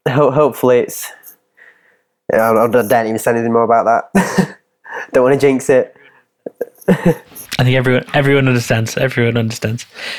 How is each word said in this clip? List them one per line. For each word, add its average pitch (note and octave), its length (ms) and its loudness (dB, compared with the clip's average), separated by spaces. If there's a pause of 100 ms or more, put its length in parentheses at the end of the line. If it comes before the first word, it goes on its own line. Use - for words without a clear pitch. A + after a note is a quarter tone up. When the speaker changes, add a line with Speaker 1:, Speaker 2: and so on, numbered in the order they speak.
Speaker 1:
ho-, C3+ 240 0
hopefully B2+ 500 2
it's, - 300 -8 (1200)
I - 60 0 (160)
don't, A2 240 2
I A#2 100 2
don't A2+ 200 0
even A2 120 -4
say B2+ 120 -2
anything A#2 240 0
more A#2 80 2
about A2+ 500 2
that. - 460 -2 (240)
<laughs> - 320 -14
Don't B2+ 100 4
wanna C3+ 140 2
jinx C3 320 0
it. B2+ 260 2 (500)
<laughs> - 420 -10
Speaker 2:
I F3+ 260 0 (500)
think B2+ 100 2
everyone, B2+ 380 0
everyone C#3 360 2
understands. A#2+ 500 -2
Everyone A#2+ 400 0
understands. A2+ 480 -4 (320)